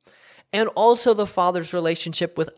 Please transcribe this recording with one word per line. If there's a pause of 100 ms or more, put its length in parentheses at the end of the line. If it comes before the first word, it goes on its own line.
(520)
and
also
the
father's
relationship
with